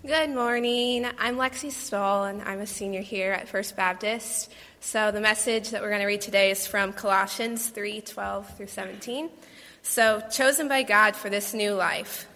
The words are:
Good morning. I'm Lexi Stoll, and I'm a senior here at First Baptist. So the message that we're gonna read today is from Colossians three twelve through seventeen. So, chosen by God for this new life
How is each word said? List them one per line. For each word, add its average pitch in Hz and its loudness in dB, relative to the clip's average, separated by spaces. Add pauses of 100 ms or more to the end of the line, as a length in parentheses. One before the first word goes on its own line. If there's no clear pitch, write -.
(100)
Good 311 2
morning. 240 0 (140)
I'm 240 0
Lexi 262 -2
Stoll, 202 0
and 196 -4
I'm 196 -6
a 202 -6
senior 196 -6
here 196 -4
at - -4
First 196 -4
Baptist. 202 -2 (300)
So 214 0
the 208 -2
message 220 2
that 226 -4
we're 208 -2
gonna 202 0
read 202 0
today 196 4
is 196 -2
from 196 0
Colossians 214 0
three 214 -6
twelve 202 -8
through 202 -12
seventeen. 208 -8 (540)
So, 220 4 (120)
chosen 277 4
by 269 4
God 208 6
for - -6
this 202 -2
new 208 0
life - -2